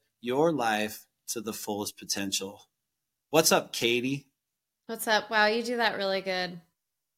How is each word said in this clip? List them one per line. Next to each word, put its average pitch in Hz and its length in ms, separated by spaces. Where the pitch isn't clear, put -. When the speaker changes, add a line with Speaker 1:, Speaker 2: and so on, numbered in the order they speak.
Speaker 1:
your 139 320
life 107 520
to - 100
the 107 140
fullest 104 460
potential. 98 640
What's 160 240
up, 170 220
Katie? 123 520
Speaker 2:
What's 226 200
up? 214 220
Wow, 214 160
you 220 180
do 240 140
that 226 220
really 190 240
good. 180 400